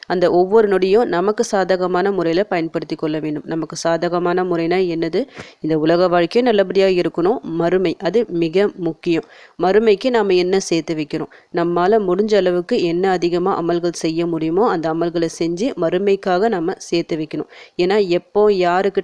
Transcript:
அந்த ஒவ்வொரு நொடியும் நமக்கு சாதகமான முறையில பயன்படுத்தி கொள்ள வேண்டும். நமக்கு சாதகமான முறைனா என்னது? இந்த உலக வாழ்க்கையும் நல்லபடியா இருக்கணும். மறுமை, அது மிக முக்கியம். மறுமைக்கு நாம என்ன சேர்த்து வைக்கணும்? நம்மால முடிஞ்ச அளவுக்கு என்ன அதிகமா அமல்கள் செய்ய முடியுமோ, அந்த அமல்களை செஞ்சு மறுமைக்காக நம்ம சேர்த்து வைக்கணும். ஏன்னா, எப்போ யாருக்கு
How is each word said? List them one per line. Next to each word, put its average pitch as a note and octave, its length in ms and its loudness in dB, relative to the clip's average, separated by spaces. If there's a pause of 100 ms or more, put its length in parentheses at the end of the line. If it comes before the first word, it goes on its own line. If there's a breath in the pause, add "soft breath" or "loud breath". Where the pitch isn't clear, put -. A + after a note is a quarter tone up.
அந்த F3+ 240 0
ஒவ்வொரு G3 380 4
நொடியும் G3 360 2
நமக்கு G3+ 400 -2
சாதகமான F#3 680 0
முறையில F3 320 0
பயன்படுத்தி E3 520 -4
கொள்ள D#3 220 -4
வேண்டும். D3+ 280 -6
நமக்கு D#3+ 300 -6
சாதகமான F3 680 -2
முறைனா F3+ 440 0
என்னது? E3 380 -2 (340 loud breath)
இந்த D#3+ 180 0
உலக E3+ 300 2
வாழ்க்கையும் F3+ 420 2
நல்லபடியா G3 360 2
இருக்கணும். F3+ 560 0
மறுமை, E3+ 560 0
அது F#3+ 300 0
மிக E3+ 480 0
முக்கியம். E3 460 -2 (400 loud breath)
மறுமைக்கு G3+ 480 2
நாம G#3 240 2
என்ன F3+ 260 2
சேர்த்து E3 340 -2
வைக்கணும்? D#3 360 -6 (240 soft breath)
நம்மால F3 440 2
முடிஞ்ச G#3 380 0
அளவுக்கு F#3 460 0
என்ன F3 280 0
அதிகமா F3 520 0
அமல்கள் E3+ 300 -2
செய்ய E3 340 -2
முடியுமோ, E3 440 0
அந்த E3 240 -2
அமல்களை E3 340 -2 (100)
செஞ்சு F3 420 -2
மறுமைக்காக F#3+ 680 0
நம்ம F3 280 -2
சேர்த்து E3+ 400 -4
வைக்கணும். D#3 320 -6 (300 loud breath)
ஏன்னா, F#3+ 280 2
எப்போ G#3 460 2
யாருக்கு F#3+ 520 0